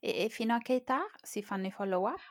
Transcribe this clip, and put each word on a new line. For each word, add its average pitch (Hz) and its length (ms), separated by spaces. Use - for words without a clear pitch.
E, 190 240
e 220 40
fino 226 260
a 233 60
che 254 160
età 269 300
si - 200
fanno 190 240
i 190 40
follow-up? 196 600